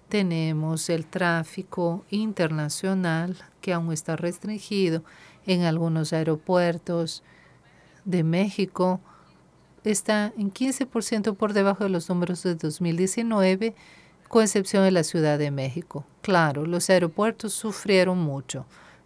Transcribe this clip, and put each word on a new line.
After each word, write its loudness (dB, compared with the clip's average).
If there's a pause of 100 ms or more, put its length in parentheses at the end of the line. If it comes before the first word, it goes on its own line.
tenemos 0
el -2
tráfico -2
internacional -2 (240)
que -2
aún -2
está -4
restringido -2 (420)
en 2
algunos 0
aeropuertos 0 (840)
de 0
México. 0 (840)
Está 0
en -2
quince -2
por -4
ciento -2
por -2
debajo 2
de 0
los -2
números -2
de -2
dos -4
mil 0
diecinueve, 0 (520)
con 4
excepción 2
de 6
la 4
Ciudad 0
de -2
México. -6 (160)
Claro, 2
los 0
aeropuertos 2
sufrieron 2
mucho. -4 (400)